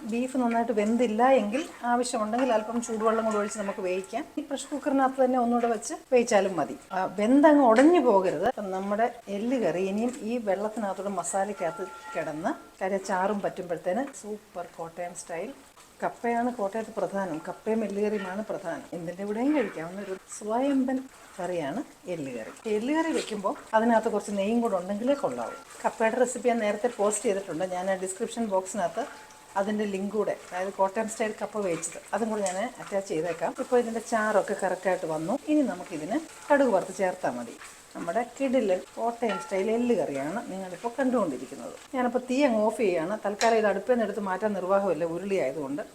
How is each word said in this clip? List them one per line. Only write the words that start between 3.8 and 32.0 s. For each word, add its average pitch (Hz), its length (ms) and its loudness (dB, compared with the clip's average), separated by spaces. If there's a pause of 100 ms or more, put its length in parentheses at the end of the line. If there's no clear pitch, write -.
വേവിക്കാം. 190 380 -2 (140)
ഈ 294 100 -6
പ്രഷർ 269 240 -6
കുക്കറിനകത്ത് 269 520 2
തന്നെ 254 200 4
ഒന്നുകൂടെ 233 300 2
വെച്ച് 220 200 -6 (180)
വേവിച്ചാലും 208 480 4
മതി. 131 160 -2 (200)
ആ, - 20 0 (220)
വെന്തങ്ങ് 285 500 8
ഉടഞ്ഞു 294 380 8
പോകരുത്. 185 440 4
അപ്പം 208 240 -6
നമ്മുടെ 202 300 0 (300)
എല്ല് 240 280 0
കറി 170 280 2
ഇനിയും 233 200 0 (180)
ഈ 240 60 -2 (120)
വെള്ളത്തിനകത്തോടെ 202 720 -2
മസാലയ്ക്കകത്ത് 190 680 -2 (300)
കിടന്ന് 165 360 -4 (300)
കര 190 100 -2 (180)
ചാറും 196 360 0
പറ്റുമ്പോഴത്തേന് 180 580 -4 (160)
സൂപ്പർ 208 460 -12 (120)
കോട്ടയം 175 440 -10
സ്റ്റൈൽ 185 280 -8 (520)
കപ്പയാണ് 233 560 0
കോട്ടയത്ത് 220 400 -4
പ്രധാനം. 190 480 -2
കപ്പയും 214 400 -2
എല്ലുകറിയുമാണ് 202 640 -2
പ്രധാനം. 160 340 -6 (120)
എന്തിൻ്റെ 175 340 -8
കൂടെയും 240 260 0
കഴിക്കാവുന്ന 185 480 -4
ഒരു 190 100 -6 (220)
സ്വയംബൻ 262 640 2 (400)
കറിയാണ് 175 420 -4 (320)
എല്ലുകറി. 131 400 -8 (240)
എല്ലുകറി 311 400 0
വെക്കുമ്പോൾ 208 380 -2 (220)
അതിനകത്ത് 226 380 4
കുറച്ച് 214 240 -2
നെയ്യും 208 260 2
കൂടെ 190 140 0
ഉണ്ടെങ്കിലേ 208 440 0
കൊള്ളാവൂ. 120 340 -4 (260)
കപ്പയുടെ 226 400 2
റെസിപ്പി 240 280 0
ഞാൻ 233 140 2
നേരത്തെ 208 240 0 (100)
പോസ്റ്റ് 208 280 2
ചെയ്തിട്ടുണ്ട്. 190 380 -2 (100)
ഞാൻ 180 180 -4
ആ - 20 2 (100)
ഡിസ്ക്രിപ്ഷൻ 226 480 -4
ബോക്സിനകത്ത് 185 500 -2 (580)
അതിൻ്റെ 208 240 0 (100)
ലിങ്ക് 196 220 -4
കൂടെ, 202 180 0 (140)
അതായത് 190 300 -4
കോട്ടയം 196 340 0
സ്റ്റൈൽ 214 200 -2 (100)
കപ്പ 208 240 -6
വേവിച്ചത്, 165 320 -4 (160)